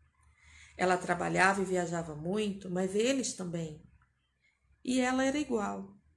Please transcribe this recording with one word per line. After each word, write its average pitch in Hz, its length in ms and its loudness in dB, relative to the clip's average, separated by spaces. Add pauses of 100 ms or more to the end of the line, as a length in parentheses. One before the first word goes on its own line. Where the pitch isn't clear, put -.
(760)
Ela 180 220 4
trabalhava 175 640 2
e - 20 0
viajava 170 500 -2
muito, 190 560 -4
mas 185 240 0
eles 247 380 2
também. 165 500 -8 (1040)
E 254 160 0
ela 262 240 2
era 269 140 2
igual. 202 580 -4 (200)